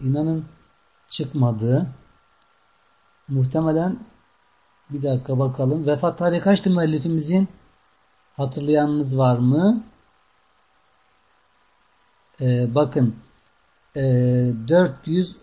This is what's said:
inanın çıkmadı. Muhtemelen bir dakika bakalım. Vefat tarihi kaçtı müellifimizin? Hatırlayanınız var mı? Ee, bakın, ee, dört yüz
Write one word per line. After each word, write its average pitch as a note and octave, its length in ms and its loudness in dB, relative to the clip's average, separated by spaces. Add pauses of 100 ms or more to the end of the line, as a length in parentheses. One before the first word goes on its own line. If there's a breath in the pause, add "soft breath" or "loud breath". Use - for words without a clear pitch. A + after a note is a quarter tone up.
inanın D#3 440 -2 (600)
çıkmadı. B2+ 800 0 (1400)
Muhtemelen D#3+ 720 0 (920)
bir C#3+ 140 -8
dakika B2+ 360 -2
bakalım. C3+ 480 -2
Vefat D3 300 0
tarihi F3 240 0
kaçtı G3 280 2
müellifimizin? E3 800 0 (880)
Hatırlayanınız D3 800 0
var B2+ 200 4
mı? E3 460 2 (2500)
Ee, B2 340 -2
bakın, C3+ 400 0 (800)
ee, C#3+ 60 -6 (680)
dört E3 400 2
yüz F3 360 -2